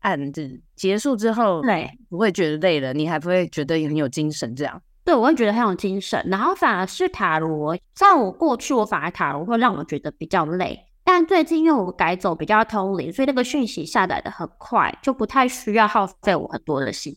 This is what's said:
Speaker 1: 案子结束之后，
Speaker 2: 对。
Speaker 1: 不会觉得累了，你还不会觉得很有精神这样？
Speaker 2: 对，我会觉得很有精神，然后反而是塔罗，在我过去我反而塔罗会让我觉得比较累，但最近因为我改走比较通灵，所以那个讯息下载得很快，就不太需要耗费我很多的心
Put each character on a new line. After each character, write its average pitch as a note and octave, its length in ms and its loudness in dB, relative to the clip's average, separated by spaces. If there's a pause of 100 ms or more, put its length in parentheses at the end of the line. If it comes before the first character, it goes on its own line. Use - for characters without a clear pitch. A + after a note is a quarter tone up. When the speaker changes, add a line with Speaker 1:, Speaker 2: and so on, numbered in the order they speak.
Speaker 1:
案 C#3+ 300 -2
子 C#3 300 -12 (140)
结 F#3+ 220 0
束 C4 180 0
之 A3 160 0
后， G3+ 300 2
Speaker 2:
对。 G3+ 280 0 (200)
Speaker 1:
不 E3+ 80 -8
会 G#3 140 2
觉 E3+ 180 0
得 D3+ 80 -2
累 D#3+ 220 2
了， C3 140 -4
你 D3+ 140 -2
还 E3 120 -2
不 D3+ 80 -8
会 F3+ 200 2
觉 D3 180 -6
得 D#3+ 100 0 (120)
很 D3 80 -2
有 D3+ 120 0
精 D3+ 240 -4
神 B2+ 240 -8
这 C#3 80 -6
样？ D3 180 -8 (220)
Speaker 2:
对， F4 100 2
我 A#3+ 140 4
会 D#4 80 4
觉 A#3+ 100 2
得 G#3 80 2
很 A#3 80 2
有 G3+ 140 2
精 F#3+ 240 -4
神， - 300 -4
然 F#3+ 100 0
后 D#4+ 160 0
反 B3 220 0
而 F#3+ 100 -2
是 F4+ 220 -2
塔 F3 300 0
罗， D#3 380 -4 (160)
在 G4 200 6
我 A#3 180 2
过 D4 260 0
去 - 160 -4
我 A3 120 2
反 G3 160 -2
而 E3 100 -4
塔 D3+ 220 -2
罗 D3 120 -6
会 A#3 120 0
让 A#3 180 2
我 C#3+ 80 -6
觉 D3 160 -6
得 D3+ 120 -8
比 - 140 -12
较 E3 200 0
累， F3 340 -4 (240)
但 F4 240 4
最 F4 160 4
近 E4 160 0
因 D#4+ 60 4
为 E4 60 6
我 G3 200 0
改 E3+ 240 0
走 F3+ 180 -2
比 D#3+ 120 -6
较 G#3+ 200 4
通 G3 320 -2
灵， D#3 160 -6
所 C4+ 80 -4
以 C4+ 40 2
那 C#4 80 2
个 B3+ 100 0
讯 B3+ 240 -2
息 D#3+ 180 -8
下 F#3+ 220 0
载 E3+ 140 -4
得 - 100 -10
很 - 260 -10
快， F3 460 0
就 C4+ 100 0
不 A#3+ 120 -4
太 B3+ 220 2
需 A#3 260 -4
要 G#3+ 140 4
耗 G3+ 200 0 (160)
费 F#3+ 120 2
我 - 120 -4
很 - 160 -8
多 C#3+ 160 -2
的 C3 120 -2
心 C#3+ 260 -12